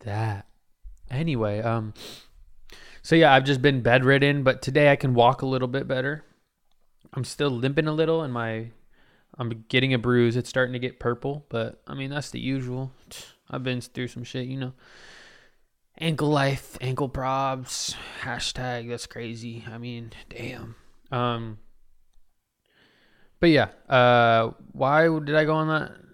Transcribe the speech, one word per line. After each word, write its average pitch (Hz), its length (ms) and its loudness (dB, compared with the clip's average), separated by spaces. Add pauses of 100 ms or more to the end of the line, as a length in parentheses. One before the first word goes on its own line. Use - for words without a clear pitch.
that. 104 460 -4 (640)
Anyway, 123 500 -2
um, 113 340 -4 (1080)
so - 140 4
yeah, 160 160 8
I've 135 120 4
just 135 180 0
been 139 180 4
bedridden, 135 600 4
but 127 180 2
today 143 320 4
I 143 40 4
can 135 180 0
walk 120 280 4
a 139 40 -4
little 131 220 -2
bit 131 200 -6
better. 139 360 -4 (880)
I'm 131 100 -4
still 143 260 -4
limping 135 380 0
a 156 40 -2
little, 160 300 0
and 139 100 -6
my, 113 400 -6 (640)
I'm 113 300 -6
getting 131 260 4
a 127 40 2
bruise. 120 380 4
It's 123 140 -4
starting 127 240 0
to 123 40 -8
get 123 220 -8
purple, 139 480 -4
but, - 380 -6
I 143 80 -12
mean, 135 160 -8
that's 143 200 -6
the 120 100 -8
usual. 131 520 -4 (560)
I've 131 140 -8
been 123 180 -4
through 123 280 -8
some 123 160 -12
shit, 123 220 -8
you 131 120 -8
know. 131 140 -8 (1300)
Ankle 151 300 0
life, 139 520 0
ankle 131 280 -2
probs, 131 840 -4 (280)
hashtag 123 640 -6
that's 120 180 -8
crazy. 113 640 -12
I 113 80 -14
mean, 120 340 -12 (160)
damn. - 460 -14 (360)
Um, 117 480 -4 (1800)
but 170 100 8
yeah, 131 180 6 (200)
uh, 120 640 6 (200)
why 147 340 4
did 151 300 0
I 156 80 4
go 156 100 2
on 156 140 0
that? 156 240 -2 (220)